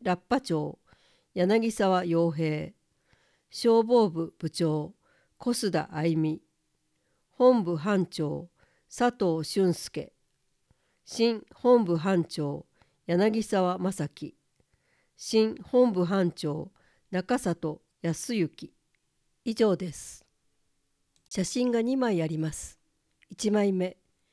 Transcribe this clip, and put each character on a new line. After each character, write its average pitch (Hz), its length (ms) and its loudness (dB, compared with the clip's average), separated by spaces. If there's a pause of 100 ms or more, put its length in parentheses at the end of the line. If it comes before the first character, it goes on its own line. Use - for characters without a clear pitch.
ラ 180 140 0
ッ 175 40 -18
パ 262 200 -2
長、 151 380 -4 (560)
柳 214 380 2
沢 190 320 2
洋 170 260 2
平。 156 420 -4 (800)
消 226 320 4
防 226 260 4
部 165 300 -4
部 165 100 -6
長、 156 460 -2 (420)
小 - 140 -4
須 233 220 -2
田 160 200 -2
愛 165 220 0
美。 156 260 -2 (880)
本 247 340 4
部 170 120 -2
班 190 300 0
長、 156 420 -6 (400)
佐 240 220 0
藤 170 320 -2
俊 185 320 0
介。 - 380 -12 (920)
新 226 480 0
本 240 320 4
部 170 120 0
班 175 280 2
長、 147 420 -6 (420)
柳 214 340 2
沢 185 360 0
正 180 300 -4
樹。 - 280 -16 (800)
新 220 400 0
本 247 360 2
部 180 120 0
班 180 260 2
長、 151 400 -6 (400)
中 185 260 -2
里 165 460 -4 (180)
康 170 340 -4
之。 - 380 -4 (720)
以 226 120 -4
上 214 180 4
で 175 180 -6
す。 - 320 -18 (1040)
写 - 140 -4
真 247 300 -2
が 233 100 0
二 254 140 -2
枚 226 260 0
あ 156 60 -2
り 156 100 -4
ま 156 140 -4
す。 - 260 -16 (500)
一 - 220 -4
枚 202 220 2
目、 180 240 -2 (360)